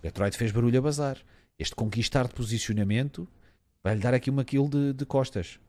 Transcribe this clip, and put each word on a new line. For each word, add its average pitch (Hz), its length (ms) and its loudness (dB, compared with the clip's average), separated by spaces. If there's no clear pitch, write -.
Detroit 95 340 -2
fez 113 160 -2
barulho 120 280 4
a - 20 0
bazar. 143 360 -2
Este - 180 -6
conquistar 117 520 0
de - 60 -8
posicionamento 113 920 -2
vai-lhe 104 200 0
dar 123 120 2
aqui 127 160 2
uma 139 140 0
kill 139 240 2
de, 143 240 0
de 135 140 -6
costas. 127 640 -2